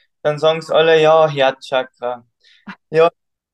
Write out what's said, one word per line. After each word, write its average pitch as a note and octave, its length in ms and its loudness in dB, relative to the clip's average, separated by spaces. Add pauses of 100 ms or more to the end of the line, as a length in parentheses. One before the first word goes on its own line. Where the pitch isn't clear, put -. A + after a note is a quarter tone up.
(220)
dann D3+ 160 -4
sagen D#3+ 240 -2
sie C#3 120 -6
alle, D#3+ 280 2
ja, D#3 260 4
Herzchakra. C3 960 -6 (640)
Ja, D#3+ 220 0 (440)